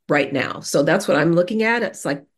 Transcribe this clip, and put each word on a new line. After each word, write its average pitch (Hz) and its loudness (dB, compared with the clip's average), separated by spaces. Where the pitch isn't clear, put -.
right 143 0
now. - -4
So - 0
that's 165 2
what 156 2
I'm 160 2
looking 196 0
at. 233 0
It's - -8
like, 285 -4